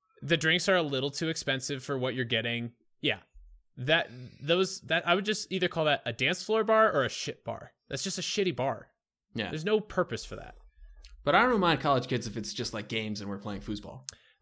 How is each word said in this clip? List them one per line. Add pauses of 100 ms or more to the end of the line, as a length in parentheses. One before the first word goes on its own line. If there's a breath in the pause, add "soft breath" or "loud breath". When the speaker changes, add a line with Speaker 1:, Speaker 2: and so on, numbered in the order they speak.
(220)
Speaker 1:
The
drinks
are
a
little
too
expensive
for
what
you're
getting. (300)
Yeah, (580)
that, (320)
those,
that,
I
would
just
either
call
that
a
dance
floor
bar
or
a
shit
bar. (160)
That's
just
a
shitty
bar. (500)
Speaker 2:
Yeah.
Speaker 1:
There's
no
purpose
for
that. (680 soft breath)
Speaker 2:
But
I
don't
mind
college
kids
if
it's
just,
like,
games
and
we're
playing
foosball. (320 loud breath)